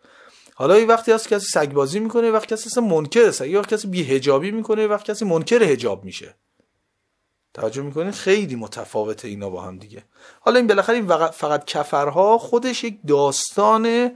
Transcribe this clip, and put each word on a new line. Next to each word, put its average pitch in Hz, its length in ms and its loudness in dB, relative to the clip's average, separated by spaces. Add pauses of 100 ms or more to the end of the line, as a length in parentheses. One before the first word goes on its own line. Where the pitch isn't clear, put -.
(540)
حالا 160 240 4
یه 226 80 4
وقتی 226 260 4
هست 220 160 -2
کسی 202 180 -2
سگ 151 260 -2
بازی 143 280 0
می‌کنه، 226 260 0
یه 226 60 2
وقت 220 160 0
کسی 220 200 -8
اصلاً 240 160 -2
منکر 180 460 4
سگ، 135 160 -4
یه 180 120 0
وقت 202 100 -2
کسی 214 200 -4
بی‌حجابی 139 640 0
می‌کنه، 220 320 -2
یه 214 60 2
وقت 208 160 -2
کسی 208 200 -6
منکر 190 400 2
حجاب 113 400 -2
می‌شه. - 300 -16 (1200)
توجه 113 280 -6
می‌کنین؟ 151 280 -6
خیلی 190 460 -2
متفاوته 110 720 -8
اینا 101 220 -10
با 90 120 -10
هم 92 160 -16
دیگه. 104 260 -20 (360)
حالا 233 160 4
این 247 100 4
بالاخره 208 300 2
این 214 120 -2
وق-، 160 220 2
فقط 147 340 -4
کفرها 156 760 2
خودش 240 460 -2
یک 226 220 -8
داستان 214 1080 2